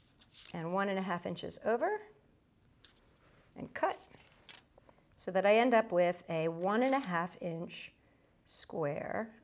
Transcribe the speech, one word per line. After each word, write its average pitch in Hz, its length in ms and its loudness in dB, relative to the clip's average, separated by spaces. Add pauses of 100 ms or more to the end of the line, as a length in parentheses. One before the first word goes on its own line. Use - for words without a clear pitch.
(520)
and 170 220 -6
one 196 140 0
and 190 100 0
a 190 40 -2
half 185 220 -4
inches - 400 -6
over, 320 380 0 (1500)
and - 160 -10
cut, - 260 -2 (1160)
so - 160 -8
that 185 160 2
I 208 80 8
end 240 180 6
up 220 200 4
with 175 360 4
a 165 200 0
one 185 340 0
and 269 120 4
a 277 120 0
half 175 340 -2
inch 170 520 -8 (540)
square - 840 -4 (140)